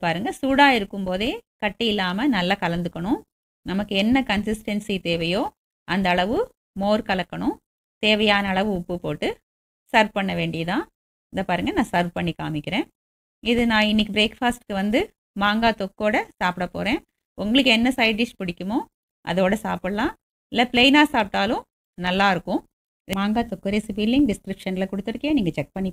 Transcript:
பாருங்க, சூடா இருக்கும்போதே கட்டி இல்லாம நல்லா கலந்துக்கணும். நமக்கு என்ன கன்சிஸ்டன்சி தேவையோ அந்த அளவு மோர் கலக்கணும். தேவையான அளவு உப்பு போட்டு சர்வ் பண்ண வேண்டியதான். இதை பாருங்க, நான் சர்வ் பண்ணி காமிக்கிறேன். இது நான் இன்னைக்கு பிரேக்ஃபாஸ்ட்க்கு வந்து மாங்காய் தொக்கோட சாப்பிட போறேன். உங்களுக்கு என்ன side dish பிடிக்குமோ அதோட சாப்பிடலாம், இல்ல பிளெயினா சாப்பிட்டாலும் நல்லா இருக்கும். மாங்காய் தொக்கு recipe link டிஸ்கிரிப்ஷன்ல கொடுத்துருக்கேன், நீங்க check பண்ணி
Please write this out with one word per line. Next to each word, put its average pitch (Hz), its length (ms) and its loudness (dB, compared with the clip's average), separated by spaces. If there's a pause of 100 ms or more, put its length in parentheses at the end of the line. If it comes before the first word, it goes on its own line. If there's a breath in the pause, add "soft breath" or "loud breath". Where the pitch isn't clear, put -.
பாருங்க, 175 360 -2
சூடா 277 280 4 (100)
இருக்கும்போதே 196 540 -4 (320)
கட்டி 220 300 -2
இல்லாம 196 420 0
நல்லா 185 300 0
கலந்துக்கணும். 175 540 -2 (520)
நமக்கு 202 320 -2
என்ன 254 260 2
கன்சிஸ்டன்சி 208 680 -4 (100)
தேவையோ 170 340 0 (460)
அந்த 185 260 0
அளவு 185 240 0 (460)
மோர் 208 260 2
கலக்கணும். 185 480 -2 (480)
தேவையான 208 480 4
அளவு 196 160 2 (100)
உப்பு 175 240 -6
போட்டு 151 240 -4 (680)
சர்வ் 220 260 4
பண்ண 190 120 -2 (100)
வேண்டியதான். 165 440 -2 (480)
இதை 190 160 -4
பாருங்க, 185 280 0
நான் 262 180 0
சர்வ் 175 220 0
பண்ணி 175 260 -2
காமிக்கிறேன். 156 440 -4 (640)
இது 240 100 2 (120)
நான் 214 180 2
இன்னைக்கு 214 260 0
பிரேக்ஃபாஸ்ட்க்கு 220 640 -2
வந்து 208 200 2 (420)
மாங்காய் 220 400 2
தொக்கோட 214 340 -2 (220)
சாப்பிட 180 260 -2 (120)
போறேன். 196 240 -2 (420)
உங்களுக்கு 247 320 4
என்ன 233 220 2
side 220 220 2
dish 240 200 -2
பிடிக்குமோ 185 380 -6 (520)
அதோட 185 240 2 (120)
சாப்பிடலாம், 202 480 -4 (380)
இல்ல 226 100 2 (100)
பிளெயினா 269 400 6
சாப்பிட்டாலும் 202 500 0 (440)
நல்லா 185 280 2
இருக்கும். 180 280 -2 (460)
மாங்காய் 208 440 0
தொக்கு 196 240 -4
recipe 214 360 -2
link 269 200 4
டிஸ்கிரிப்ஷன்ல 190 600 -6
கொடுத்துருக்கேன், 226 460 -2
நீங்க 185 200 0
check - 200 -6
பண்ணி 190 160 -2